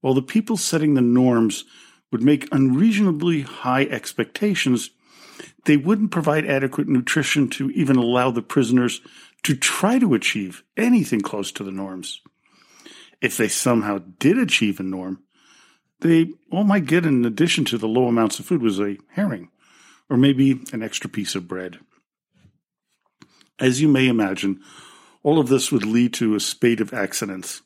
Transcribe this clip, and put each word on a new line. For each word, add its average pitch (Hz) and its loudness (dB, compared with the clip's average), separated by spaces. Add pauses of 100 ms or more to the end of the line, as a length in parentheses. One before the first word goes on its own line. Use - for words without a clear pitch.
While 131 2
the 135 2
people 214 -2
setting 151 0
the 131 4
norms 120 2 (480)
would 117 -2
make 147 2
unreasonably 165 2
high 131 -2
expectations, 127 -2 (760)
they 147 6
wouldn't 202 0
provide 151 0
adequate 135 -2
nutrition 135 0
to 139 -6
even 139 2
allow 123 2
the 117 -2
prisoners 123 0 (420)
to 139 0
try 233 0
to 208 2
achieve 98 -4 (140)
anything 185 2
close 98 -6
to - -12
the 98 -10
norms. 95 -10 (1000)
If 120 -2
they 110 0
somehow 107 0 (200)
did 175 4
achieve 110 0
a 95 -6
norm, 95 -10 (760)
they 165 2 (180)
all 190 0
might 202 2
get, 165 0
in 127 2
addition 147 0
to 120 -4
the 110 -4
low 120 2
amounts 117 0
of 107 -14
food, 165 -2
was 104 0
a 101 -4 (120)
herring, 123 -6 (600)
or 135 2
maybe 135 4 (100)
an 113 -6
extra - -10
piece 101 -8
of 90 -8
bread. 92 -10 (1800)
As 131 2
you 156 4
may 131 4
imagine, 98 -2 (600)
all 156 2
of 135 0
this 131 0
would 107 0
lead 117 2
to 110 0
a 101 0
spate 117 0
of 101 -6
accidents. 98 -8